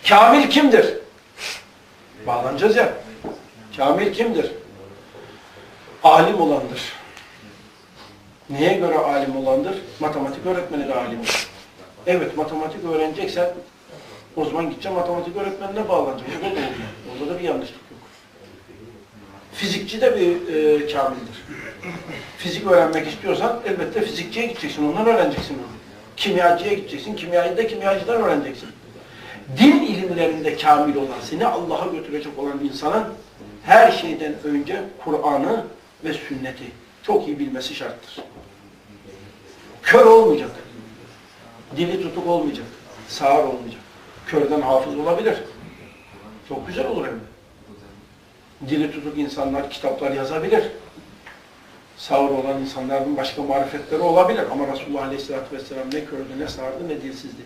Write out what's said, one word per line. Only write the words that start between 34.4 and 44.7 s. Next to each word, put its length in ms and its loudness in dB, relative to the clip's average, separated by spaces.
önce 380 -2
Kur'an'ı 600 0
ve 80 -4
sünneti 520 -10
çok 260 0
iyi 100 -6
bilmesi 360 -6
şarttır. 500 -12
Kör 240 6
olmayacak, 440 8
dili 260 -2
tutuk 240 -6
olmayacak, 400 -2
sağır 360 4
olmayacak. 360 -6
Körden 340 2
hafız 380 2